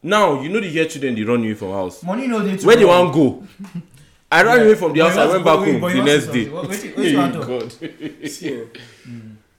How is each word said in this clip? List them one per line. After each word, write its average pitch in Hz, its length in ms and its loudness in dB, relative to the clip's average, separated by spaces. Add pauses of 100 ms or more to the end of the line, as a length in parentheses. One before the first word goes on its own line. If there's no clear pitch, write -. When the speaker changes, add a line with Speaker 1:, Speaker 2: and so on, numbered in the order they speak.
Speaker 1:
Now, 175 380 0
you 139 80 -8
know 208 120 -2
the 196 80 -6
year 160 180 -2
children, 135 280 -6
they 107 100 -4
run 120 160 0
away 110 140 -4
from 101 180 -10
house. 95 300 -8
Speaker 2:
Money 214 240 -6
no 226 160 -2
dey 190 140 -4
to - 100 -2
Speaker 1:
Where 226 100 8
they 220 80 6
Speaker 2:
run. 180 220 6
Speaker 1:
wan 151 80 -2
go? 143 320 0 (880)
I 165 100 4
ran 233 160 4
Speaker 2:
Yeah. 226 60 4
Speaker 1:
away 214 120 8
from 170 160 -2
the 147 80 0
Speaker 2:
But 165 120 4
Speaker 1:
house, 185 40 0
Speaker 2:
you 214 40 2
Speaker 1:
I 226 60 4
Speaker 2:
want 170 60 2
Speaker 1:
went 185 120 0
Speaker 2:
to - 0 -
Speaker 1:
back 196 220 4
Speaker 2:
go, 139 60 2
Speaker 1:
home 123 80 0
Speaker 2:
but 175 80 -4
Speaker 1:
the 175 60 -4
Speaker 2:
you 131 60 2
want 139 120 2
Speaker 1:
next 143 140 2
Speaker 2:
to - 60 -10
Speaker 1:
day. 120 140 -2
Speaker 2:
go, 143 80 -12
what, - 160 -10
wetin, 208 240 -10
wetin - 160 -2
you 139 80 2
want 139 160 0
Speaker 1:
Hey, 160 60 -8
Speaker 2:
talk? 127 80 -8 (720)
Speaker 1:
God. 151 100 -12
<laughs> - 0 -
Speaker 3:
See, 147 240 -10
eh, 113 100 -12 (440)
Speaker 2:
Mm. 110 280 -20 (220)